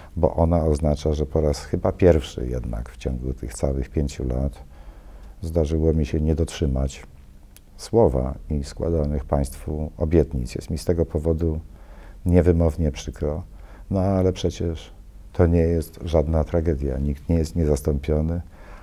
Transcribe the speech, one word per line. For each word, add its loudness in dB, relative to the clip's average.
bo 2
ona 4
oznacza, 2
że 0
po 0
raz 0
chyba -2
pierwszy 4
jednak -6
w -18
ciągu -4
tych -10
całych -4
pięciu -4
lat -4
zdarzyło 0
mi 2
się -2
nie 2
dotrzymać -2
słowa 2
i -2
składanych -2
państwu -4
obietnic. 2
Jest -10
mi -4
z -8
tego 2
powodu -2
niewymownie 4
przykro, -6
no 0
ale 2
przecież -4
to 4
nie 6
jest 0
żadna 2
tragedia. 0
Nikt -4
nie 4
jest 0
niezastąpiony, 2